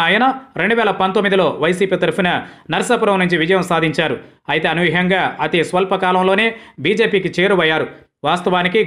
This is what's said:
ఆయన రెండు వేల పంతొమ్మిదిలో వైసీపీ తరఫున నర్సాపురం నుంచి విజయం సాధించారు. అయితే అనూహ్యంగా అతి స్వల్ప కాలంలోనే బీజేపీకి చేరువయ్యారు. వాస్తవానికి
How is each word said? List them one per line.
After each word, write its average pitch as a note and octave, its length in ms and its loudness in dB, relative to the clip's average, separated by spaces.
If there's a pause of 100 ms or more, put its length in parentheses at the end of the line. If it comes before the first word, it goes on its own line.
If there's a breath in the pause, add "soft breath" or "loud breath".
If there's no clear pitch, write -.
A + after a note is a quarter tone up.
ఆయన A3 200 2 (340)
రెండు A3 180 0
వేల G#3 220 0
పంతొమ్మిదిలో F#3+ 460 0 (180)
వైసీపీ F3+ 400 0
తరఫున F3 260 -2 (440 loud breath)
నర్సాపురం G3+ 480 0
నుంచి F3 200 0
విజయం F3+ 260 2
సాధించారు. D#3+ 480 0 (360 loud breath)
అయితే E3 200 0
అనూహ్యంగా F3 480 0 (260)
అతి E3+ 220 0
స్వల్ప F#3+ 240 0 (120)
కాలంలోనే F#3+ 420 2 (400 loud breath)
బీజేపీకి G3 500 0
చేరువయ్యారు. E3 500 2 (400)
వాస్తవానికి F3+ 600 0